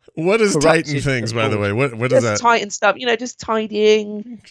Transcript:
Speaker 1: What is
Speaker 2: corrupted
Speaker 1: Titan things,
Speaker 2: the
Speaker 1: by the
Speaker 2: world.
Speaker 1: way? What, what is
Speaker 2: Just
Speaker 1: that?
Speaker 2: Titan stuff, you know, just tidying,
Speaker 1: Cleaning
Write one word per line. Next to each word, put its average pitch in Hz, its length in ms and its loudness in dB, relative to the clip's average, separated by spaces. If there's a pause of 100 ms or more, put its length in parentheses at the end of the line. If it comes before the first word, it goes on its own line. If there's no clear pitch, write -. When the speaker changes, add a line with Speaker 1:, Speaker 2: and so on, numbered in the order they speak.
(140)
Speaker 1:
What 190 260 0
is 208 160 2
Speaker 2:
corrupted 160 300 4
Speaker 1:
Titan 139 140 -4
things, 120 320 -2
Speaker 2:
the 117 40 -4
Speaker 1:
by 110 120 0
the 104 100 0
Speaker 2:
world. 101 180 0
Speaker 1:
way? 135 120 0
What, 117 60 -8
what 123 180 -2
is 127 100 4
Speaker 2:
Just 107 200 0
Speaker 1:
that? 233 60 2
Speaker 2:
Titan 214 220 2
stuff, - 280 0
you 254 80 -6
know, 233 100 0
just 247 240 -10
tidying, 214 840 0
Speaker 1:
Cleaning 233 180 -16 (100)